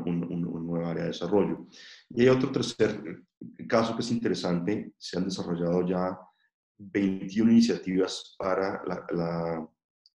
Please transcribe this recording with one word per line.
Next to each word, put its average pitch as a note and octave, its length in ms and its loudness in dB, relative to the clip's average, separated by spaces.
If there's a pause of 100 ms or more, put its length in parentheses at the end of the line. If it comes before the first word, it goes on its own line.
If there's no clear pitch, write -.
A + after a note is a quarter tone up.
un, F2 200 -2
un, F2 200 -4
un E2+ 220 -6
nuevo E2+ 200 -2
área E2+ 180 -4
de E2 60 -2
desarrollo. F2 560 0 (440)
Y A#2 120 0
hay B2+ 60 8
otro C3 240 4
tercer G#2+ 720 -2 (440)
caso A2+ 260 2
que - 80 -2
es - 80 -4
interesante. F#2 880 0
Se - 200 -8
han F#2 60 0
desarrollado F2+ 640 0
ya F#2 320 -2 (580)
veintiuna G2+ 760 2
iniciativas F#2 840 4
para F#2+ 460 -2
la, F2+ 260 -6
la, E2+ 580 -2 (460)